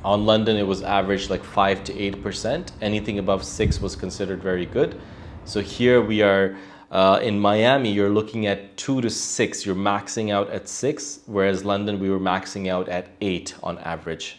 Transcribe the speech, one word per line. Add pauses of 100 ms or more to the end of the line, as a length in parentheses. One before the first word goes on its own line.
On
London,
it
was
averaged,
like,
five
to
eight
percent. (100)
Anything
above
six
was
considered
very
good. (440)
So
here
we
are, (360)
uh,
in
Miami,
you're
looking
at
two
to
six.
You're
maxing
out
at
six,
whereas
London,
we
were
maxing
out
at (120)
eight
on
average.